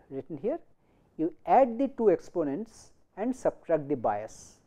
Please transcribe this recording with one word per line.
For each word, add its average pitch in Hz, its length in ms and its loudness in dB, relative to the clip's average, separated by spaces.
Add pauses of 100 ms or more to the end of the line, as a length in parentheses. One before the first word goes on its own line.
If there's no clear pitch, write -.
written 139 280 -10
here. 277 220 -4 (580)
You 156 160 -2 (120)
add 226 320 4
the 277 120 0
two 226 200 2
exponents 165 840 -2 (240)
and 240 180 -2
subtract 156 540 -2
the 147 60 0
bias, 110 720 -6